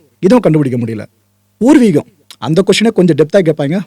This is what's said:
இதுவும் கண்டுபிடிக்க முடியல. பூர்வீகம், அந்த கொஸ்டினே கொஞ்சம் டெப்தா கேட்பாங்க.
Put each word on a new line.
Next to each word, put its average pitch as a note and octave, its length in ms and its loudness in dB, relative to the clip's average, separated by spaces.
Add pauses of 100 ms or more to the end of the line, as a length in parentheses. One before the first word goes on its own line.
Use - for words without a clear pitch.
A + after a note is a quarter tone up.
(200)
இதுவும் G3 240 2
கண்டுபிடிக்க D3+ 340 -2
முடியல. A2+ 260 -8 (580)
பூர்வீகம், A#3 460 2 (300)
அந்த D#3+ 240 -2
கொஸ்டினே G#3+ 300 0
கொஞ்சம் F3 260 0
டெப்தா D#3 220 0
கேட்பாங்க. D#3 360 -2 (120)